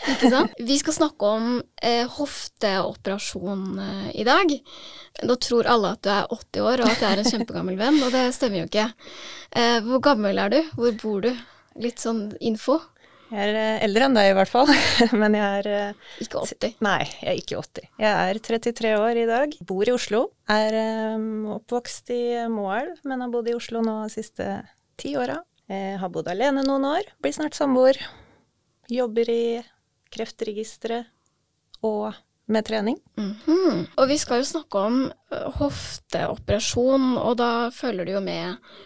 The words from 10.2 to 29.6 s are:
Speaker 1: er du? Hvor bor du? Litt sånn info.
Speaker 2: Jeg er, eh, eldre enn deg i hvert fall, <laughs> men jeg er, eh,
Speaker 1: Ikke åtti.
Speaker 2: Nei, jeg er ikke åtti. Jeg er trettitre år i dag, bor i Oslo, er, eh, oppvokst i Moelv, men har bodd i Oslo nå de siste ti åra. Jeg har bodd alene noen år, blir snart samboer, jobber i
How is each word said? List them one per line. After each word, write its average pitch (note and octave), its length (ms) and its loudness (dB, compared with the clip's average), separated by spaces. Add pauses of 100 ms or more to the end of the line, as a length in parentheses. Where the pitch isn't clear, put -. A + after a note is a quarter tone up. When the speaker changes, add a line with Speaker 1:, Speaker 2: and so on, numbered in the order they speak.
Speaker 1:
er A3 140 4
du? D#4+ 60 2 (120)
Hvor A#3 240 0
bor G#3 240 -2
du? B3 80 2 (480)
Litt A#3 240 -6
sånn A3+ 220 -2 (180)
info. B3 380 0 (520)
Speaker 2:
Jeg G#3 160 0
er, G#3+ 80 0
eh, A3 280 0
eldre A3 200 4
enn C4+ 80 4
deg G3+ 160 6
i F#3+ 60 6
hvert F#3+ 140 4
fall, C4+ 180 6 (260)
<laughs> A3+ 260 4
men G#3+ 140 4
jeg G3+ 280 0
er, G#3 100 -6
eh, G3+ 380 -6 (120)
Speaker 1:
Ikke - 200 -6
åtti. - 260 -4 (160)
Speaker 2:
Nei, F#3+ 160 2 (180)
jeg - 140 -4
er E3+ 80 -4
ikke - 180 -8
åtti. - 240 -12 (160)
Jeg G#3+ 140 2
er F#3 320 0
trettitre A3+ 560 -2
år A#3 180 2
i A#3 80 2
dag, C#4 300 0 (100)
bor G3 220 0
i B3 60 4
Oslo, A#3+ 340 0 (220)
er, G#3+ 280 2
eh, A3 460 -2 (320)
oppvokst - 580 -6
i A#3+ 80 -2 (300)
Moelv, A3 500 -4
men C4 220 -6
har A#3+ 80 -8
bodd A#3 180 -2
i A#3 60 -2
Oslo A3+ 260 -4
nå A3 220 0
de A3 80 -8
siste - 380 -8 (500)
ti C#4 180 -6
åra. B3+ 220 -4 (260)
Jeg G3 320 -6
har F3+ 140 -6
bodd E3 180 -6
alene C4+ 320 0
noen C4+ 240 0
år, E4+ 240 -2 (140)
blir D4 100 -2
snart D4+ 240 -4
samboer, C4 400 4 (920)
jobber A#3 400 0
i A#3 120 2 (680)